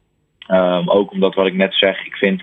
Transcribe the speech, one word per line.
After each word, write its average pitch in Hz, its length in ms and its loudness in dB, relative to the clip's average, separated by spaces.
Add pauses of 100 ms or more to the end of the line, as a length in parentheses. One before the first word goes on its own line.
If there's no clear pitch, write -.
(460)
Ehm, 90 420 0
ook 98 240 2
omdat 95 220 0
wat 95 120 2
ik 92 80 -2
net 95 200 0
zeg, 95 320 0
ik - 80 -18
vind 95 280 -2